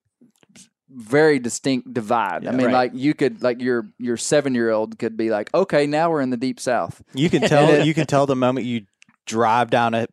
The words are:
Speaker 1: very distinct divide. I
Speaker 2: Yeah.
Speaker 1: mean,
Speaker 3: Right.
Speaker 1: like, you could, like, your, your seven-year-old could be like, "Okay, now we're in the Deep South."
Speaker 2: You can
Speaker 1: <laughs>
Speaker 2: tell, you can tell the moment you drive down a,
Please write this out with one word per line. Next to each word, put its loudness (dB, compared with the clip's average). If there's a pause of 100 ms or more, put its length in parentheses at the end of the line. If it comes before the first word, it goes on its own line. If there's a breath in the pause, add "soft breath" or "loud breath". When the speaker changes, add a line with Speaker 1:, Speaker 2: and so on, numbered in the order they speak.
(920)
Speaker 1:
very 2
distinct -4
divide. -2
I -6
Speaker 2:
Yeah. -2
Speaker 1:
mean, 0
Speaker 3:
Right. 0
Speaker 1:
like, 0
you -2
could, -2
like, -2
your, -4 (100)
your -4
seven-year-old 0
could -6
be -2
like, -4
"Okay, 2
now 0
we're -2
in -2
the -4
Deep -6
South." -4 (100)
Speaker 2:
You 0
can 2
Speaker 1:
<laughs> 2
Speaker 2:
tell, 6
you 2
can 0
tell 2
the 0
moment 0
you -6 (400)
drive 2
down 2
a, -2